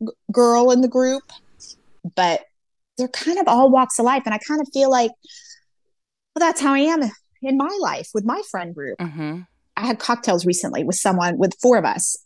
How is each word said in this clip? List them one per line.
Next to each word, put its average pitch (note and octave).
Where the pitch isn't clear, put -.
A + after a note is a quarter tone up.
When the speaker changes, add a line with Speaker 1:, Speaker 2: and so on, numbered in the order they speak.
Speaker 1:
g-, A3
girl A#3+
in B3
the B3+
group, B3+
but F3
they're B3+
kind E4
of F#4+
all B3+
walks B3+
of A#3
life. C4
And G#3+
I G#3+
kind D4+
of C4+
feel C4+
like, A#3+
well, E4
that's E4
how C#4
I C#4
am D#4
in C4+
my D#4
life D#3+
with G#3
my C#4+
friend E3+
group. C#3
Speaker 2:
Mm-hmm. D#3
Speaker 1:
I G#3
had A3
cocktails G#3+
recently F3
with F3
someone, F3
with F#3
four B3
of E3+
us, -